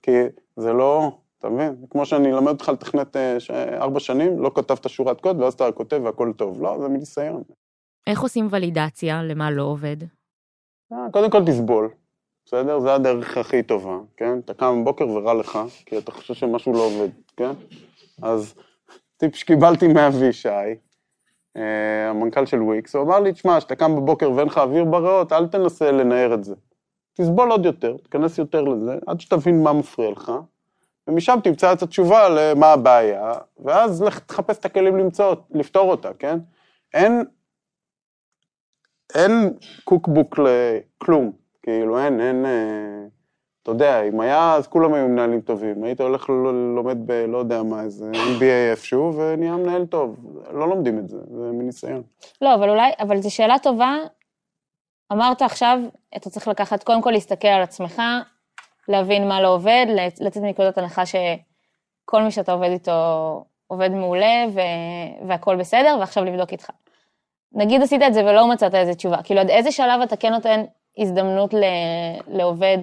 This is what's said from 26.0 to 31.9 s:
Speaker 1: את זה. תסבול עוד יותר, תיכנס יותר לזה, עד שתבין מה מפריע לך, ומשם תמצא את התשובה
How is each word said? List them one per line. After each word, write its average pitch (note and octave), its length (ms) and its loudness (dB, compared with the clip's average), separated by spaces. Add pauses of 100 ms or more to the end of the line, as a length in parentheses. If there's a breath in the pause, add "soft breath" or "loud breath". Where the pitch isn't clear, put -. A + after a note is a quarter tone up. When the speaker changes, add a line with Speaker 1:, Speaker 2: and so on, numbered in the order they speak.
Speaker 1:
את G#2 100 -4
זה. G2 120 -12 (580)
תסבול F#3 380 2
עוד G3 140 2
יותר, B2+ 320 -2
תיכנס D#3+ 400 -4
יותר D#3 260 -2
לזה, B2 340 -4 (100)
עד F3 140 -6
שתבין E3 420 2
מה D3 100 4
מפריע B2 380 -2
לך, A2 200 -12 (760)
ומשם E3+ 360 2
תמצא F#3 300 2
את E3+ 100 0
התשובה F#3+ 460 4